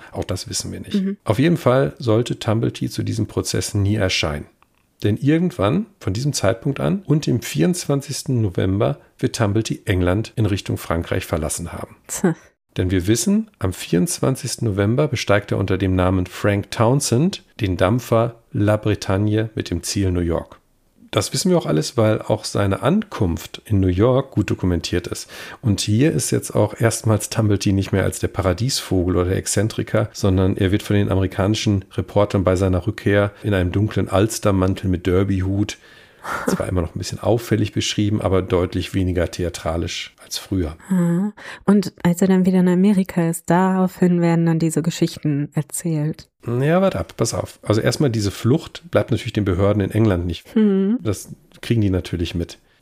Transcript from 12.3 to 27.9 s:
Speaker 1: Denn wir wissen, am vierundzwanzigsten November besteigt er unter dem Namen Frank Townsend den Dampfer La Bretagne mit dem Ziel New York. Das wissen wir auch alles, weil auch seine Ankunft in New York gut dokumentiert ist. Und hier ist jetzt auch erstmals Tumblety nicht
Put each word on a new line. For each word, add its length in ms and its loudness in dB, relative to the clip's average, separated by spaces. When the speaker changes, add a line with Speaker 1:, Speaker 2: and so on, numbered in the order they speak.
Speaker 1:
Denn 140 0
wir 160 2
wissen, 420 2
am 140 0
vierundzwanzigsten 960 -2
November 400 2
besteigt 440 -2
er 80 0
unter 180 0
dem 180 2
Namen 300 2
Frank 460 -2
Townsend 720 2
den 160 0
Dampfer 640 0
La 260 2
Bretagne 760 0
mit 140 -6
dem 140 -4
Ziel 280 0
New 100 0
York. 380 -2
Das 200 -2
wissen 180 0
wir 80 4
auch 100 -2
alles, 280 -2
weil 260 2
auch 220 -2
seine 380 0
Ankunft 840 -2
in 160 0
New 80 4
York 440 2
gut 200 0
dokumentiert 560 -2
ist. 240 -10
Und 180 2
hier 320 2
ist 200 -2
jetzt 220 -2
auch 240 2
erstmals 520 0
Tumblety 420 0
nicht 220 0